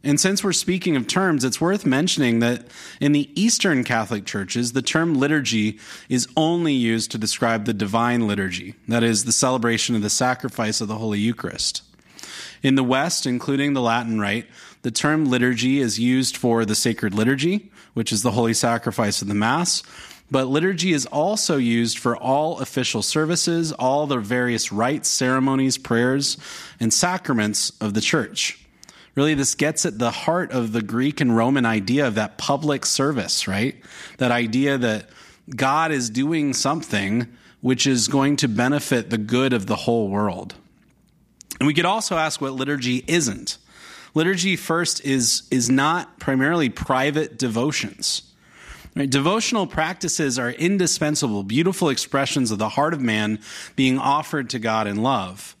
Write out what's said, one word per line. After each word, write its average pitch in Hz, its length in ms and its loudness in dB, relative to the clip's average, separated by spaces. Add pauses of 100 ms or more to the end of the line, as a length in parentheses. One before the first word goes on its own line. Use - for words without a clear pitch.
And 143 160 2
since 196 240 2
we're 190 80 2
speaking 175 420 0
of 120 140 0
terms, 170 360 2
it's 127 160 -2
worth 185 240 0
mentioning 131 540 2
that 120 300 0 (320)
in 143 100 4
the 147 240 2
Eastern 185 480 2
Catholic 113 440 -2
churches, 117 460 -4
the 131 100 0
term 160 320 2
liturgy 127 680 0 (280)
is 127 280 0
only 160 360 2
used 113 380 0
to 117 80 -6
describe 110 460 0
the 113 100 0
divine 113 540 0
liturgy, 95 480 -4 (100)
that 117 160 2
is, 113 220 2
the 113 80 0
celebration 120 640 0
of 104 60 0
the 104 60 -2
sacrifice 123 720 -2
of 110 60 -4
the 107 120 -6
Holy 107 200 -2
Eucharist. 107 640 -4 (800)
In 135 140 4
the 131 80 4
West, 135 420 0
including 139 460 0
the 135 80 0
Latin 117 400 0
Rite, 101 260 -2 (360)
the 117 100 -2
term 151 320 2
liturgy 127 560 2
is 110 180 0
used 127 380 2
for 117 280 2
the 107 120 0
sacred 110 360 0
liturgy, 135 600 0 (220)
which 113 180 -2
is 101 100 0
the 120 100 2
holy 117 220 2
sacrifice 113 680 0
of 101 60 -6
the 101 80 -4
Mass, 127 480 0 (480)
but 131 160 2
liturgy 165 460 2
is 139 140 0
also 170 500 0
used 117 420 2
for 120 180 0
all 147 440 0
official 123 420 -4
services, 165 680 0
all 135 340 0
the 135 120 0
various 120 520 0
rites, 120 380 0
ceremonies, 131 680 2
prayers, 127 600 0 (420)
and 113 160 0
sacraments 127 840 0
of 104 140 -2
the 110 60 2
church. - 640 -2 (500)
Really, 147 200 2
this 139 220 0
gets 151 280 0
at 110 140 -4
the 117 140 0
heart - 400 -2
of 120 180 -2
the 113 120 -2
Greek 123 380 -2
and 120 160 4
Roman 123 300 4
idea 113 400 2
of 110 80 -2
that 107 240 -2
public 143 480 0
service, 139 640 -2
right? 104 260 -2 (440)
That 123 120 2
idea 123 480 0
that 110 300 -2 (480)
God 151 340 2
is 127 180 -2
doing 139 460 0
something 113 720 -2 (340)
which 127 240 0
is 127 220 2
going 139 300 2
to 139 120 0
benefit 120 600 0
the 113 80 0
good 123 340 2
of 101 140 0
the 110 80 0
whole 117 340 0
world. 101 460 -2 (1040)
And 131 80 0
we 151 80 2
could 170 100 2
also 196 320 0
ask 156 240 -2
what 135 120 -4
liturgy 131 560 -2
isn't. 156 500 0 (560)
Liturgy, 180 400 2
first, 165 500 -2
is, 131 460 2
is 123 180 2
not 143 520 0
primarily 139 480 2
private 139 720 -2
devotions. 120 840 -2 (720)
Right? 139 160 -2
Devotional 185 560 2
practices 156 720 -2
are 123 140 -2
indispensable, 151 880 0
beautiful 160 460 0
expressions 135 640 0
of 101 80 -4
the 110 80 0
heart 151 260 0
of 143 60 -6
man 107 400 0 (340)
being 131 240 2
offered 143 520 0
to 117 100 -6
God 110 260 0
in 104 160 -2
love. 101 580 -4